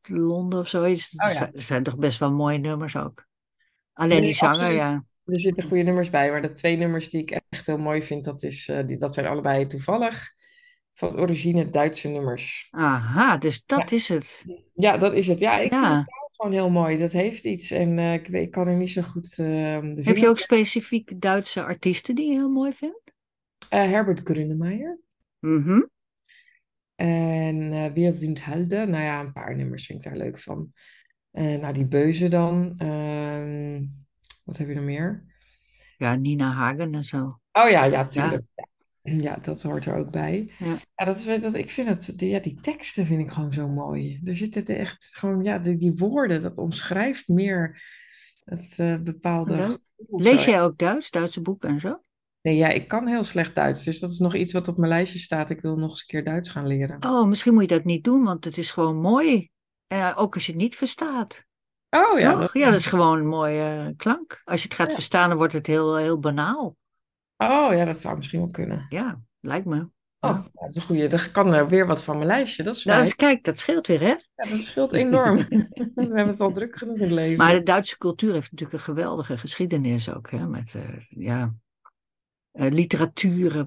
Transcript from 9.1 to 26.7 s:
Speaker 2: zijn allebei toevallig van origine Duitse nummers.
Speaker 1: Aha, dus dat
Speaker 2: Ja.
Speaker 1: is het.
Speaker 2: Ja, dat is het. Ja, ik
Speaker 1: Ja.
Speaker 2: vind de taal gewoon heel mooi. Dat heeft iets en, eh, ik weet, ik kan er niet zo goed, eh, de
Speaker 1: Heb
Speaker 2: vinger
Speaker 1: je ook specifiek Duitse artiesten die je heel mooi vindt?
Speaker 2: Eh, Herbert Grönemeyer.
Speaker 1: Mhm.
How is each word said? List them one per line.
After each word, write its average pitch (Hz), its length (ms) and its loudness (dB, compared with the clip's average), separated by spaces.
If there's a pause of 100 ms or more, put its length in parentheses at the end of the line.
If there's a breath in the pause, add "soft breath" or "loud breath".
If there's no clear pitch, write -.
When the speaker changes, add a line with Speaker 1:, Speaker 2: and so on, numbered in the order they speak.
Speaker 2:
zijn 139 120 -2
allebei 139 400 0
toevallig 214 640 -4 (640 soft breath)
van - 240 -4
origine 170 520 2
Duitse 151 380 0
nummers. 139 600 -6
Speaker 1:
Aha, 151 680 2
dus 147 300 -2
dat - 240 0
Speaker 2:
Ja. 233 60 2
Speaker 1:
is 226 120 0
het. - 360 -4 (300)
Speaker 2:
Ja, 196 220 4
dat 190 180 4
is 190 120 4
het. 175 120 2
Ja, 208 200 2
ik - 120 0
Speaker 1:
Ja. 262 100 2
Speaker 2:
vind 151 260 4
de - 60 -18
taal 285 240 -14
gewoon 208 160 -2
heel 190 180 2
mooi. 165 260 2
Dat 165 160 0
heeft 202 320 -2
iets 202 260 -6
en, 175 280 0
eh, 170 140 0
ik 165 140 -4
weet, 175 160 -2
ik 175 80 -4
kan 180 180 -2
er 175 80 2
niet 180 140 0
zo 185 120 -4
goed, 175 360 -8
eh, 165 80 -2
de 156 60 -2 (420)
Speaker 1:
Heb 147 100 -6
Speaker 2:
vinger 214 160 6
Speaker 1:
je 226 80 8
ook 226 100 6
specifiek 220 840 0
Duitse 196 440 0
artiesten 180 500 -2
die 302 120 -2
je 294 60 0
heel 269 180 0
mooi 269 220 0
vindt? 330 400 -10 (560)
Speaker 2:
Eh, 202 140 2
Herbert 196 420 2
Grönemeyer. 170 760 -4 (400)
Speaker 1:
Mhm. 160 420 4 (1120 soft breath)